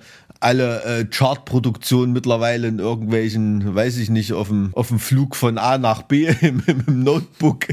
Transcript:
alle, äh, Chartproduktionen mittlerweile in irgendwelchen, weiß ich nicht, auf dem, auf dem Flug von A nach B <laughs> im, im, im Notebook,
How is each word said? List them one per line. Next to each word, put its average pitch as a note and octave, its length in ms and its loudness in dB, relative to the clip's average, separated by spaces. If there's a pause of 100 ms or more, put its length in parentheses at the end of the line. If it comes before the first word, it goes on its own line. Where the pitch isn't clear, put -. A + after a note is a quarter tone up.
(400)
alle, B2 440 0
äh, A#2 220 -2
Chartproduktionen B2+ 1040 0
mittlerweile A#2+ 560 0
in A2 120 -4
irgendwelchen, G#2+ 960 -2
weiß A#2 220 0
ich A2+ 120 -2
nicht, A2 220 0
auf G2+ 160 -2
dem, G2+ 260 0
auf A#2 140 0
dem A#2 100 0
Flug C3+ 380 0
von A#2 200 0
A B2 220 2
nach A#2 240 0
B D3 240 2
<laughs> E3 140 2
im, C#3 260 2
im, C3 200 2
im B2+ 180 2
Notebook, D3+ 680 0